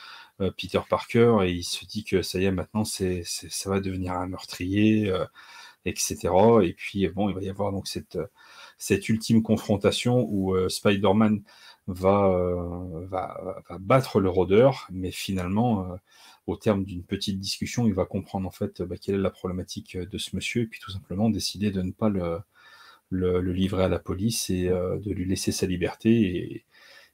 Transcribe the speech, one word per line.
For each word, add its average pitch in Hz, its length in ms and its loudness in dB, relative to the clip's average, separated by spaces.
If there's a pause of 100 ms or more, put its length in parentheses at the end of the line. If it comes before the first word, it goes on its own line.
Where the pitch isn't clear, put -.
(420)
euh, 92 140 0
Peter 92 320 -2
Parker, 117 560 4
et 92 80 2
il 87 120 -4
se - 220 -8
dit - 180 -8
que 92 180 0
ça 90 180 -4
y 92 60 2
est, 98 60 2
maintenant, 101 320 -2
c'est, 92 420 -4
c'est, - 260 -10
ça - 200 -6
va 98 80 0
devenir 92 340 -4
un 90 140 -4
meurtrier, 101 840 0
euh, 90 160 0 (600)
et 87 100 -4
cetera. 95 680 6
Et 87 100 0
puis, - 340 -2
bon, 98 220 -2
il 92 60 -4
va 95 60 -8
y 95 80 -6
avoir 98 220 -4
donc 95 160 -6
cette, - 320 -8 (580)
cette - 320 0
ultime 113 320 4
confrontation 110 880 2
où, 95 260 0
euh, 92 140 2
Spider-Man 104 720 2 (460)
va, 98 400 4
euh, 90 800 -2
va, 92 600 -8
va 87 120 -12
battre 120 400 2
le 95 100 4
rôdeur, 98 640 4
mais 90 200 -6
finalement, 95 800 -2
euh, 90 40 -10 (500)
au 87 120 -4
terme 98 260 2
d'une 90 200 -8
petite 98 360 -6
discussion, - 480 -2
il 101 60 2
va 92 120 0
comprendre, 95 420 -6
en 87 40 -10
fait, - 300 -8
bah, 87 160 -8
quelle - 180 -2
est 98 40 0
la 95 100 0
problématique 90 680 -8
de 90 200 -8
ce - 180 -8
monsieur, 120 280 -2
et 113 40 -6
puis - 140 -16
tout - 100 -14
simplement 95 380 -2
décider 98 420 -2
de 95 100 -2
ne 92 100 -4
pas 110 180 0
le, 85 300 -2 (680)
le, 90 300 2
le 90 140 0
livrer 95 300 0
à 92 40 4
la 87 120 0
police 98 500 -4
et, 90 180 0
euh, 92 320 0
de 98 140 -4
lui 92 120 -4
laisser 95 280 -2
sa - 140 -2
liberté 90 440 0
et, 90 540 0 (480)